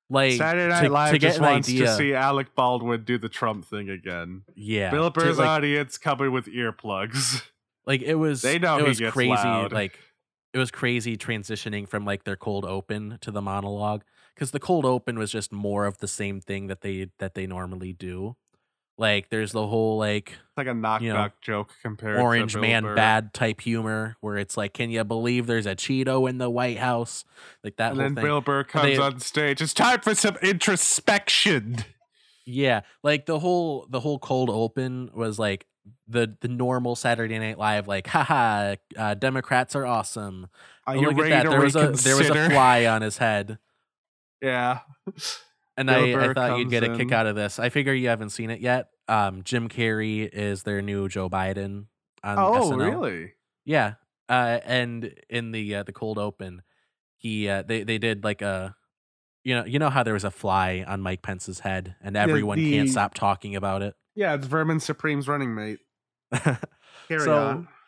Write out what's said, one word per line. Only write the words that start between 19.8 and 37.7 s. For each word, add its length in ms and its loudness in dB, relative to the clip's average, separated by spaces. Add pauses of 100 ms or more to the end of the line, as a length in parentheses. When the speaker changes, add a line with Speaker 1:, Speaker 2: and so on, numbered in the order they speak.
Speaker 1:
like, 340 -2
Speaker 2:
It's 260 -18
like 100 -4
a 80 -4
knock 260 0
Speaker 1:
you 80 -2
know, 120 0
Speaker 2:
knock 200 -4
joke 400 -6
compared 360 -4
to 40 4
Speaker 1:
Orange 320 2
Speaker 2:
Bill 80 -2
Speaker 1:
Man 220 2
Speaker 2:
Burr. 100 -4
Speaker 1:
bad 400 4
type 280 -2
humor 580 -4
where 180 -6
it's 200 -6
like, 160 -4
"Can 180 -6
you 120 -2
believe 440 -2
there's 180 0
a 100 -4
Cheeto 540 0
in 80 -6
the 140 -2
White 260 0
House?" 480 -2 (380)
Like, 140 -10
that 160 0
Speaker 2:
And 60 -2
Speaker 1:
whole 100 2
Speaker 2:
then 60 -2
Speaker 1:
thing. 100 -2
Speaker 2:
Bill 160 2
Burr 220 0
comes 200 0
Speaker 1:
They 140 4
Speaker 2:
on 220 0
stage, 400 -2
"It's 140 -2
time 280 4
for 120 2
some 300 2
introspection." 1300 2 (680)
Speaker 1:
Yeah, 360 2 (200)
like, 240 0
the 140 -2
whole, 500 -2
the 120 -4
whole 180 -2
cold 320 0
open 640 -2
was, 240 -4
like, 260 -2 (420)
the, 340 0
the 80 -4
normal 460 0
Saturday 440 0
Night 180 -6
Live, 300 0